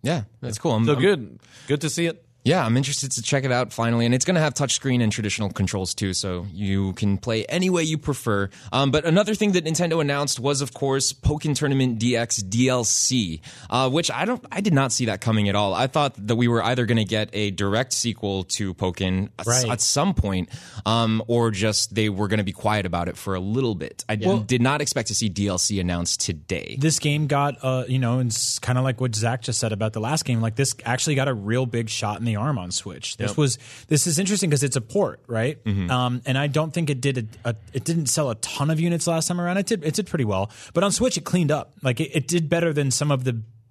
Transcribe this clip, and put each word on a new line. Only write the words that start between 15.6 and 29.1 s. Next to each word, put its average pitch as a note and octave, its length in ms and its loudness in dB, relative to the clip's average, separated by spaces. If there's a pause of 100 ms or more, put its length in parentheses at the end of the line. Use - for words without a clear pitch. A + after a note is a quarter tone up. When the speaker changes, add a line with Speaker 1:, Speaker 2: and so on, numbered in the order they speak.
Speaker 1:
I A#2 140 2
thought C#3+ 280 0 (120)
that A#2 80 0
we A#2+ 140 4
were A#2 160 4
either B2 200 2
gonna A2 200 2
get G#2+ 280 -2
a G2+ 200 -2
direct G2+ 400 0
sequel G2+ 520 -2
to F#2+ 300 -4
Pokken F#2 540 -2 (100)
at F#2 80 -6
s-, B2 180 2
Speaker 3:
Right. A#2 80 -2
Speaker 1:
at A#2+ 80 -4
some E3+ 340 0
point, F#2+ 340 0 (360)
um, A2 440 2
or A#2 240 4
just G2+ 420 0
they A2 140 2
were G2+ 200 0
gonna G#2+ 140 2
be F#2+ 100 -4
quiet G#2 340 0
about F2 220 -2
it - 80 -8
for F#2+ 200 -6
a F#2 40 -4
little A2 360 -2
bit. - 320 -10
I A2 60 0
Speaker 4:
Yeah. A2 300 2
Speaker 1:
did A#2+ 180 2
not C#3+ 200 2
expect C3+ 260 -2
to G#2 60 -4
see A2 140 0
D G2 180 0
L F#2 120 0
C G2+ 200 0
announced F2 420 -2
today. D#2 600 -6
Speaker 3:
This D#3 180 2
game D3 300 0
got, C#3+ 340 2
uh, C3 240 0
you C3 140 0
know, B2 180 2
and B2 140 0
it's - 260 -2
kinda B2+ 240 0
like C3 180 -2
what B2 140 -2